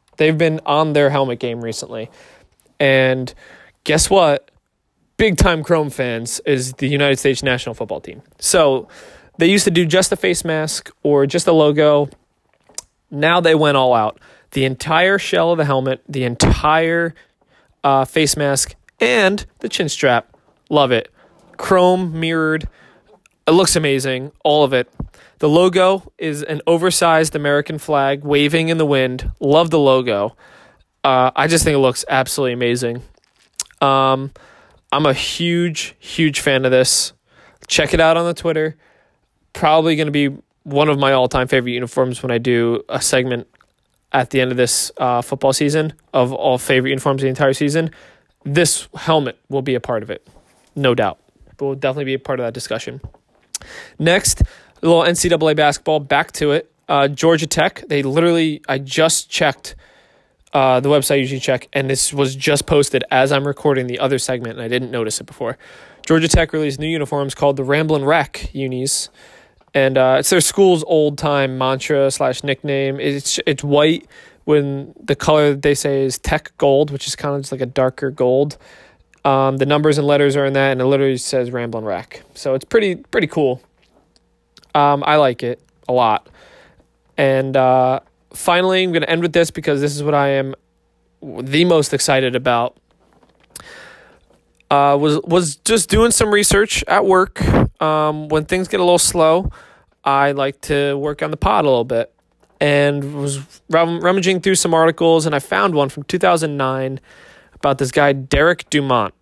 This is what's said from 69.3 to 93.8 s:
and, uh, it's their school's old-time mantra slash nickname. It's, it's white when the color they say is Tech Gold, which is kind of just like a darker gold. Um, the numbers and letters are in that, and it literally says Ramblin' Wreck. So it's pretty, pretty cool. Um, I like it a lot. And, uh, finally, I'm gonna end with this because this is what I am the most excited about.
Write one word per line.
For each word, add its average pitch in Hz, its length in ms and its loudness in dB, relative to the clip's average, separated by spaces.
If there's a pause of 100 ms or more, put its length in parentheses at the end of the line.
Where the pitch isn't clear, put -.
and, 135 240 2
uh, 131 220 4
it's 123 100 -2
their 180 120 4
school's 180 440 2
old-time 143 720 0
mantra 135 520 0
slash 131 340 -4
nickname. 139 560 -4
It's, 143 460 -4
it's 147 180 -2
white 147 440 2 (380)
when 143 480 0 (100)
the 143 120 -2
color 151 380 2
they 143 220 0
say 139 300 -2
is 131 120 -4
Tech - 400 -6
Gold, 143 320 2
which 139 180 -10
is - 80 -8
kind 143 200 -6
of 139 60 -6
just 135 100 -14
like 127 100 -8
a 127 40 -2
darker 131 440 -2
gold. 131 480 0 (680)
Um, 135 320 2
the 135 80 0
numbers 151 320 2
and 143 100 -2
letters 143 300 2
are 139 80 0
in 139 80 -2
that, 135 180 2
and 127 100 -2
it 127 40 0
literally 135 320 2
says 123 340 -4
Ramblin' 117 320 -8
Wreck. 95 400 -10 (100)
So 135 200 -6
it's 135 120 -6
pretty, 202 300 0
pretty - 320 -4
cool. 131 340 -2 (1120)
Um, 143 320 2
I 151 120 4
like 131 260 2
it 120 180 -6 (260)
a 127 60 -2
lot. 117 340 2 (920)
And, 135 400 0
uh, 131 420 2 (340)
finally, 185 500 0
I'm 180 100 -2
gonna 156 140 0
end 165 140 -2
with 170 120 -2
this - 180 2
because 139 300 -2
this 143 140 -2
is 147 60 -6
what 147 140 0
I 143 140 2
am 135 260 -2 (640)
the 135 440 -2
most 160 280 2
excited 131 420 0
about. 123 420 -2 (1900)